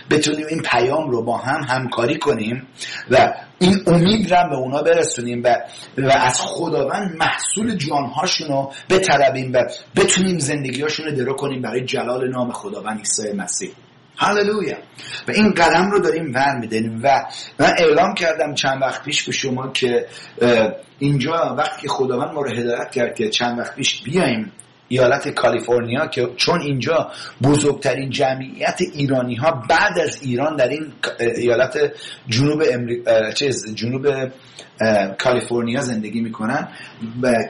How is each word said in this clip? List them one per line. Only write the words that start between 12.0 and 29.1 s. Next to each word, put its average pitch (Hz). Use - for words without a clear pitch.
نام 123
خداوند 104
عیسی 107
مسیح. 98
هللویا. 202
و -
این 202
قدم 170
رو 202
داریم 160
ور 135
می‌داریم. 113
و 135
من 170
اعلام 170
کردم 156
چند 135
وقت 131
پیش 147
به 123
شما 127
که، 120
اه، 113
اینجا 143
وقتی 151
که 143
خداوند 127
ما 147
رو 135
هدایت 117
کرد 120
که 110
چند 120
وقت -
پیش -
بیایم 123
ایالت 131
کالیفرنیا، 120
که 123
چون 165
اینجا 143
بزرگترین 135
جمعیت 135
ایرانی 127